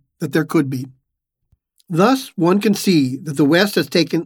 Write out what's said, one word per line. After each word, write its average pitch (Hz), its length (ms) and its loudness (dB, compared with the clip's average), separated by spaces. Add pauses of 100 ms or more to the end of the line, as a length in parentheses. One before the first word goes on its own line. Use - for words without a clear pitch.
(200)
that 147 120 -8
there 160 140 0
could 151 240 -2
be. 131 160 -8 (1040)
Thus, 220 480 2
one 185 240 2
can 214 120 2
see 139 440 0
that 151 180 -10
the 151 80 2
West 175 320 2
has 165 140 -2
taken 170 360 -2